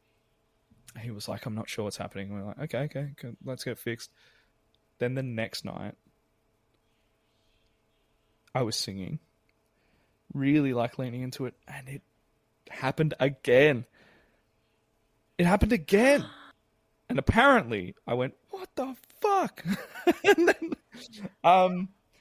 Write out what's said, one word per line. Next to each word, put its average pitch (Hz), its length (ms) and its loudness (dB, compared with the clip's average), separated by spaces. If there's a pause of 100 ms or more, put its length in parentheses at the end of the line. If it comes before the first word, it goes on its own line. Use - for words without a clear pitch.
(1000)
He 117 100 -12
was 104 200 -12
like, - 160 -10
"I'm 107 100 -8
not 110 140 -8
sure 104 160 -6
what's 101 120 -8
happening." 98 320 -10
And 101 120 -10
we're 101 60 -10
like, 101 160 -14
"Okay, 120 160 -6
okay, 139 380 -6
okay, 117 180 -14 (100)
let's 127 180 -10
get 127 80 -6
it 110 80 -10
fixed." - 320 -8 (880)
Then 123 160 -2
the 135 80 -6
next 113 400 -8
night, 92 320 -12 (2500)
I 131 100 0
was 110 120 -4
singing, 98 440 -8 (1120)
really, 139 400 2
like, 120 260 -2
leaning 127 220 -8
into 127 240 -8
it, 127 80 -8 (140)
and 135 200 -16
it 135 140 -12 (680)
happened 143 500 -2
again. 135 680 4 (1500)
It 175 80 2
happened 208 260 4
again. 226 540 4 (840)
And 254 80 -2
apparently, 135 800 4 (100)
I - 80 -2
went, 127 220 -4 (140)
"What 381 260 -14
the 262 200 -6 (260)
fuck?" 392 480 0
<laughs> 202 40 0 (500)
And 359 240 6
then, - 240 0 (720)
um, 185 460 6 (320)